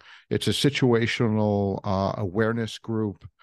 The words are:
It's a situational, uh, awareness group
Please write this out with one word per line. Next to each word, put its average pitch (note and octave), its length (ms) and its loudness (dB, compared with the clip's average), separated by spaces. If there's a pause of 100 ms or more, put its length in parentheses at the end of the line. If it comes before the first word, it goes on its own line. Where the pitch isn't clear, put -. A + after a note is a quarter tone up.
(300)
It's G#2+ 160 0
a G#2+ 60 0
situational, A2 1300 2
uh, G2 340 0
awareness A2 640 -2
group A2 500 -6 (140)